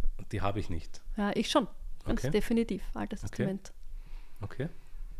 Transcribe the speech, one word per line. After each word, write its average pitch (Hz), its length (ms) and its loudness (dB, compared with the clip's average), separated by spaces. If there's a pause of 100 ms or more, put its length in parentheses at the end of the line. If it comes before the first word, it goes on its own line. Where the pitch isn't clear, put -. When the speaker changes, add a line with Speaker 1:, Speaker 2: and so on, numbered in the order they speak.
(180)
Speaker 1:
Und - 160 -4
die 98 80 0
hab 101 160 4
ich - 120 0
nicht. - 320 -2 (140)
Speaker 2:
Ja, 202 180 2
ich - 160 0
schon. 190 180 6 (380)
Ganz - 200 2
Speaker 1:
Okay. 135 60 4
Speaker 2:
definitiv, 226 520 4 (100)
Altes 208 300 -4
Speaker 1:
Okay. - 140 -2
Speaker 2:
Testament. - 340 0 (680)
Speaker 1:
Okay. 123 260 -4 (520)